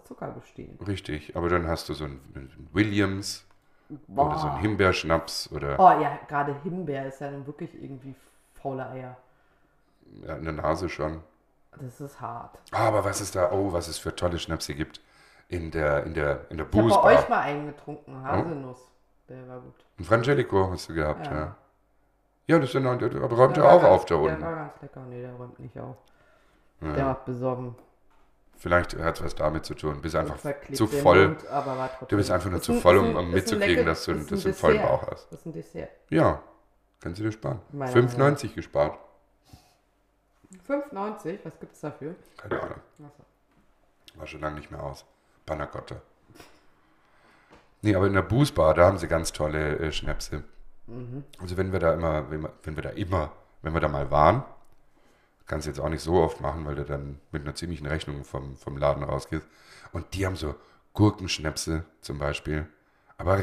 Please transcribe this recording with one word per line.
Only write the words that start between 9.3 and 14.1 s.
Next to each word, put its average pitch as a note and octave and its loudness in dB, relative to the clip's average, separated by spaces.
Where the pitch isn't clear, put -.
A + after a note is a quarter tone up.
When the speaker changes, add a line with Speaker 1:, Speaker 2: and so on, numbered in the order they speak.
Speaker 2:
Ja, D#2 -8
in D2+ -10
der D#2+ -6
Nase D#2 -2
schon. D#2 -6
Speaker 1:
Das C3 -14
ist - -14
hart. A#2 -14
Speaker 2:
Ah, A#2 0
aber G#2 2
was G2 -4
es G2 -8
da, F2+ 2
oh, G2 0
was E2+ -2
es D#2+ -10
für - -6